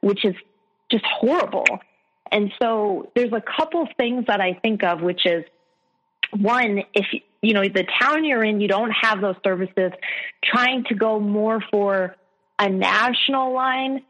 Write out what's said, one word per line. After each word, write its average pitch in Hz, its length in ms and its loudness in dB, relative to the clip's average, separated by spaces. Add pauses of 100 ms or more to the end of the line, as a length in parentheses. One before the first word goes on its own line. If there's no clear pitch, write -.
which 202 240 0
is 190 100 2 (560)
just 220 160 0
horrible. 254 580 0 (640)
And 208 300 0
so 214 540 0
there's 240 180 2
a 226 80 -2
couple 320 560 -2
things 240 300 0
that 208 140 2
I 185 140 0
think 214 280 -2
of, 175 180 2
which 180 240 0
is, 170 200 2 (840)
one, 208 520 0 (100)
if, 202 140 0 (360)
you 220 120 4
know, 196 80 2
the 190 240 0 (140)
town 302 240 2
you're 247 200 0
in, 214 160 0
you 208 80 0
don't 214 220 0
have 214 300 0
those 190 240 -2
services, 185 480 0 (500)
trying 247 460 2
to 233 60 0
go 214 260 0
more 208 500 0
for 196 460 0 (420)
a 202 100 4
national 240 840 2
line 262 560 -2